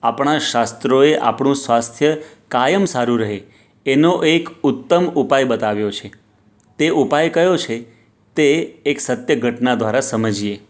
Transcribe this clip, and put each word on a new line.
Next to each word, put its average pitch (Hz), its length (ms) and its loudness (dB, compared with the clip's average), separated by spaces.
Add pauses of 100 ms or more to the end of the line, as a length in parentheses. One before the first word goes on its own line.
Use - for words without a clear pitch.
આપણા 139 360 0
શાસ્ત્રોએ 131 760 2
આપણું 135 420 0
સ્વાસ્થ્ય 139 600 0 (320)
કાયમ 147 360 0
સારું 120 340 0
રહે 104 220 -4 (460)
એનો 156 380 2
એક 165 240 2 (140)
ઉત્તમ 147 420 0
ઉપાય 135 400 0
બતાવ્યો 107 460 -2
છે. 101 220 -12 (680)
તે 151 100 0
ઉપાય 156 400 2
કયો 170 280 2
છે 117 280 -6 (520)
તે 156 380 2 (120)
એક 143 140 -2
સત્ય 127 340 -2
ઘટના 120 400 0
દ્વારા 113 260 -2
સમજીએ. 104 680 -4